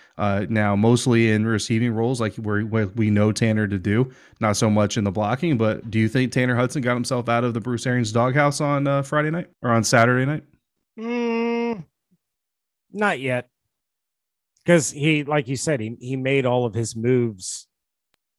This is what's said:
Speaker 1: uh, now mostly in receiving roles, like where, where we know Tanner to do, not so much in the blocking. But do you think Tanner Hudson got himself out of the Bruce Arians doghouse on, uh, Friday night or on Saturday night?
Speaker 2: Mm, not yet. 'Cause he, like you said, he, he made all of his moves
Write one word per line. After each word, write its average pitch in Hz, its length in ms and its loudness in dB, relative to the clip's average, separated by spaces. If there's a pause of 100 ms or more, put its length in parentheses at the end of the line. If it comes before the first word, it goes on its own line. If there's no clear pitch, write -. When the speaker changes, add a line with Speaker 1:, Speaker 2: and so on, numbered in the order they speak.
(180)
Speaker 1:
uh, 101 320 -2
now 104 260 2
mostly 117 560 4
in 107 140 2
receiving 113 480 0
roles, 117 280 -2
like 107 140 -2
where, 104 260 -2
where 107 260 -2
we 107 220 0
know 104 240 4
Tanner 107 340 0
to 98 100 -2
do, 104 340 0 (280)
not 107 160 0
so 113 140 2
much 107 280 2
in 110 60 0
the 101 80 0
blocking. 117 460 -2
But 110 340 -2
do 110 80 0
you 110 80 4
think 127 240 0
Tanner 127 240 0
Hudson 127 260 -2
got 123 120 0
himself 120 340 -4
out 120 160 0
of 123 100 -2
the 113 80 -4
Bruce 120 240 -4
Arians 123 280 0
doghouse 135 480 2
on, 143 260 0
uh, 139 140 0
Friday 151 300 -2
night 170 180 -6 (120)
or 123 100 0
on 113 120 4
Saturday 123 420 4
night? 151 180 -4 (540)
Speaker 2:
Mm, 233 840 -4 (1120)
not 196 260 -2
yet. 127 300 -4 (1160)
'Cause 170 260 2
he, 147 340 0
like 143 240 -2
you 135 80 -4
said, 139 240 -2
he, 110 180 -8
he 127 160 -8
made 131 300 0
all 123 200 0
of 110 80 -4
his 113 220 -4
moves 113 720 -2 (720)